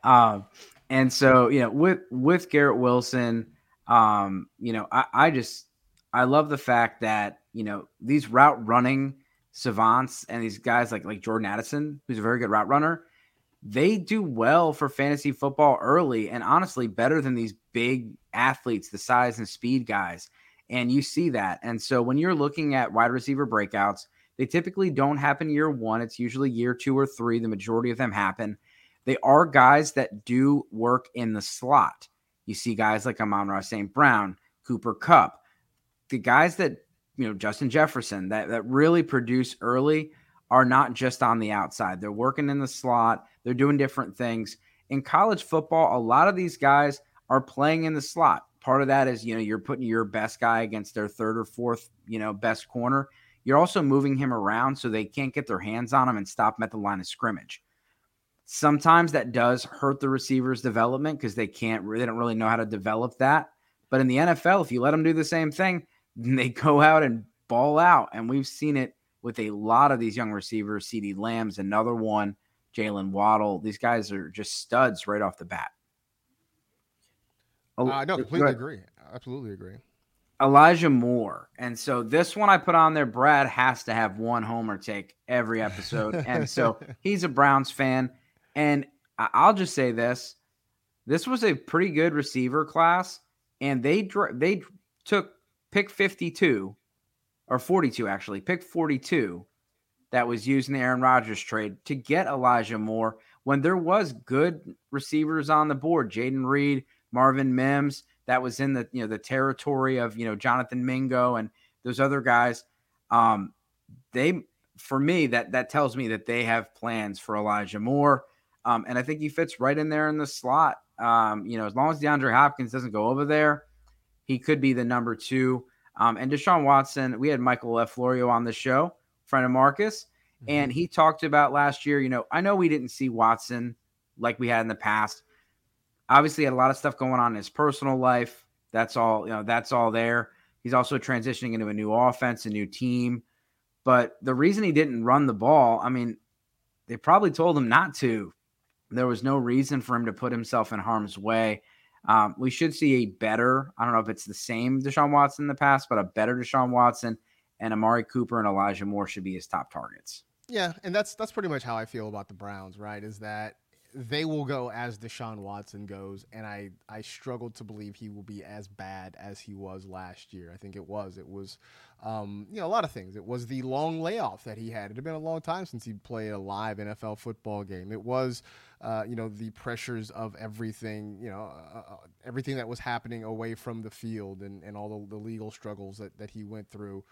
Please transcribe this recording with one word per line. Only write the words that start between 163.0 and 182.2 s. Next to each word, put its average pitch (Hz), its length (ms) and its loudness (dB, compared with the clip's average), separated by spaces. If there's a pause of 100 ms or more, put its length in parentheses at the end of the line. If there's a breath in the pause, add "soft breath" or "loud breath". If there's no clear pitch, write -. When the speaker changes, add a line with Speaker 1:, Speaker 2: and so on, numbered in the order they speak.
Speaker 2:
is 107 140 -16
that 107 380 -12 (380)
they 135 300 -8
will 156 200 -6
go 127 260 -8
as 117 280 -12
Deshaun 113 400 -14
Watson 101 480 -16
goes, 98 460 -16
and 110 140 -18
I, 101 240 -16 (180)
I 110 140 -18
struggle 120 480 -14
to 113 140 -20
believe 104 320 -18
he 110 120 -18
will 104 140 -18
be 101 200 -18
as 101 260 -20
bad 95 500 -18
as 98 220 -20
he 104 140 -20
was 95 320 -16
last 92 460 -20
year. 87 200 -20
I 92 40 -20
think 98 200 -20
it 90 100 -18
was. 98 300 -14
It 90 100 -20
was, 98 320 -18 (440 soft breath)
um, 104 480 -12
you 208 100 -14
know, 170 60 -8
a - 20 -6
lot 208 160 -2
of 156 60 -10
things. 95 260 -18
It 95 80 -18
was 120 220 -10
the 131 160 -10
long 151 400 -6
layoff 165 420 -8
that 107 140 -16
he 113 120 -14
had. 104 200 -12
It 110 60 -16
had 131 80 -14
been 160 100 -10
a 156 40 -12
long 160 220 -8
time 175 240 -8
since 120 200 -16
he'd 107 180 -14
played 110 280 -10
a 104 80 -10
live 101 420 -10
N 104 80 -10
F 107 140 -14
L 107 140 -12
football 104 480 -12
game. 92 260 -14
It 107 120 -12
was, 127 400 -6 (400 soft breath)
uh, 110 260 -8
you 120 80 -12
know, 113 120 -10
the 107 220 -14
pressures 117 600 -12
of 110 260 -14
everything, 107 800 -12
you 113 120 -14
know, 98 200 -16 (240)
uh, 117 40 -18
uh, 101 180 -20 (300)